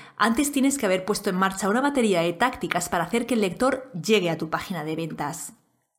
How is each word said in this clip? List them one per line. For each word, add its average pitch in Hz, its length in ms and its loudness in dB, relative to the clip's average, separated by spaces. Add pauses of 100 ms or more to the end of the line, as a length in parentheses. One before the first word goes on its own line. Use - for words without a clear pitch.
(160)
antes 233 340 2
tienes 269 260 2
que - 80 -2
haber 185 200 2
puesto 202 260 -2
en 180 60 -2
marcha 190 320 0
una 220 120 2
batería 240 420 2
de 170 100 2
tácticas 175 560 -2
para 175 160 0
hacer 233 200 -2
que 240 100 -2
el 226 60 2
lector 254 520 0
llegue 180 380 2
a 160 60 -2
tu 160 140 -6
página 160 320 -4
de 156 140 -4
ventas. 160 560 -6 (460)